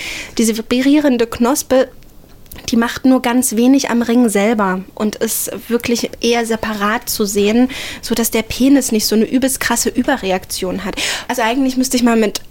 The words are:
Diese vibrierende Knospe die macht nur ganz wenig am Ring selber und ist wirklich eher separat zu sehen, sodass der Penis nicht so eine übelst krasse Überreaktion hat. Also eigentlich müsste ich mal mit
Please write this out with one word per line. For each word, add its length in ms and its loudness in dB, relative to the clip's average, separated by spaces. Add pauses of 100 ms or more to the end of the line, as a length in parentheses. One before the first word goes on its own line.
(400)
Diese 180 0
vibrierende 720 2
Knospe 600 0 (800)
die 60 0
macht 300 -2
nur 180 4
ganz 320 0
wenig 340 4
am 140 0
Ring 260 2
selber 520 0 (120)
und 220 -4
ist 340 -4 (200)
wirklich 420 -2 (100)
eher 240 0
separat 640 -2
zu 160 -2
sehen, 440 2 (320)
sodass 280 -2
der 140 -2
Penis 480 2
nicht 160 0
so 80 0
eine 100 4
übelst 340 0
krasse 300 -2
Überreaktion 960 -4
hat. 100 -6 (320)
Also 140 -2
eigentlich 360 0
müsste 200 0
ich 60 0
mal 120 4
mit 360 0